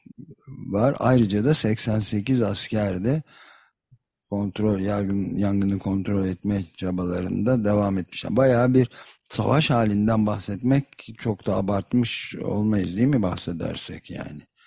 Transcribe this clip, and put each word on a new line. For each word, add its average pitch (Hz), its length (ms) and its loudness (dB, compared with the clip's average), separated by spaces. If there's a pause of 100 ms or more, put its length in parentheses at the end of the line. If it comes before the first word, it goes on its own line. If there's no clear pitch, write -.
(480)
var. 127 520 -2
Ayrıca 110 460 4
da 151 80 4
seksen 110 460 0
sekiz 107 420 0
asker 101 640 -2
de 143 200 0 (1040)
kontrol, 101 500 -2
yangın, 98 560 -2
yangını 98 440 0
kontrol 98 460 -2
etme 95 380 -2 (120)
çabalarında 92 880 -2
devam 101 320 2
etmişler. - 380 -6
Bayağı 127 380 4
bir 127 160 6 (340)
savaş 123 460 2
halinden 110 580 2
bahsetmek 107 580 0 (320)
çok - 280 -4
da 101 100 0
abartmış 101 800 -2
olmayız, 101 640 -2
değil 123 100 4
mi, 139 140 2
bahsedersek 85 880 -6
yani - 320 -12 (260)